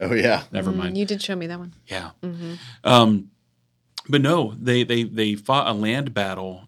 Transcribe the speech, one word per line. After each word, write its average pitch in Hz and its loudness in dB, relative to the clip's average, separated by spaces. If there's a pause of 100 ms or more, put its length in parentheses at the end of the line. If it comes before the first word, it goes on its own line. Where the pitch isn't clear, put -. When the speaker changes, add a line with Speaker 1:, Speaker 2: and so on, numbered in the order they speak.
Speaker 1:
Oh, 95 -2
yeah. 110 2
Speaker 2:
Never 95 -2
Speaker 3:
Mm, 95 -2
Speaker 2:
mind. 92 -4
Speaker 3:
you 202 -2
did 202 -6
show 196 -6
me 175 -6
that 175 -10
one. 175 -14 (140)
Speaker 2:
Yeah. 92 -10 (140)
Speaker 3:
Mm-hmm. 170 -10 (300)
Speaker 2:
Um, 113 6 (800)
but 143 4
no, 139 2
they, 123 2
they, 120 0
they 107 -2
fought 131 0
a 113 0
land 110 -2
battle 95 -6